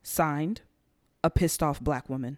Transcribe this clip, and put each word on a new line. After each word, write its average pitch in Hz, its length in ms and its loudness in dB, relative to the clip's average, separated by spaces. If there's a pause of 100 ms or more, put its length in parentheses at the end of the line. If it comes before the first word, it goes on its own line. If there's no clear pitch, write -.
Signed, 156 580 0 (640)
a 165 60 4
pissed - 320 2
off 147 180 0
black 127 300 -2
woman. 131 280 -4